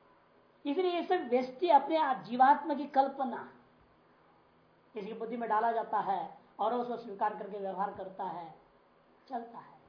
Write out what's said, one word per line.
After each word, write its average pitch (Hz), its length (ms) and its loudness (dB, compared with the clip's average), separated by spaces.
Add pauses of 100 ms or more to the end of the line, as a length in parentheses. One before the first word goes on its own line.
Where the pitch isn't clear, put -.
(640)
इसलिए 349 260 0
ये 339 120 0
सब 339 260 0
व्यष्टि 254 400 2
अपने 311 280 6
आप 277 200 2
जीवात्मा 262 560 4
की 269 120 -4
कल्पना, 269 680 0 (1400)
इसकी 220 180 -8
बुद्धि 226 240 -8
में 226 120 -4
डाला 220 220 4
जाता 220 280 0
है 185 380 -2 (220)
और 226 140 2
उसको 240 240 -2
स्वीकार 208 380 -4
करके 202 240 -8
व्यवहार 190 340 -4
करता 190 300 -10
है, 165 320 -8 (720)
चलता 233 320 -10
है। - 160 -20 (140)